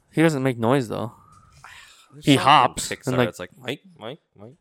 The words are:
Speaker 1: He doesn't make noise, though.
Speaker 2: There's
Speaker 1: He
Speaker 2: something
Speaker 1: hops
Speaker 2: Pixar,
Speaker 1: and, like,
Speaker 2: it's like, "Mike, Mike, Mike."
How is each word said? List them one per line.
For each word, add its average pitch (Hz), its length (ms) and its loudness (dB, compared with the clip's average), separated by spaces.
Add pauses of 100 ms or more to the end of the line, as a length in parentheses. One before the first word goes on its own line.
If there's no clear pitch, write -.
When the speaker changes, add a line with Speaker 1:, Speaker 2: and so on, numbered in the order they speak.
(120)
Speaker 1:
He 151 100 -2
doesn't 156 220 0
make 127 140 -2
noise, 117 320 0
though. 104 240 -10 (1000)
Speaker 2:
There's 147 120 -20
Speaker 1:
He 147 80 6
Speaker 2:
something 127 120 2
Speaker 1:
hops 135 440 2
Speaker 2:
Pixar, - 180 -12
Speaker 1:
and, 127 100 -4
like, 120 120 0
Speaker 2:
it's - 100 -14
like, 90 180 -14
"Mike, 127 220 -10 (180)
Mike, 117 220 -16 (160)
Mike." 110 260 -20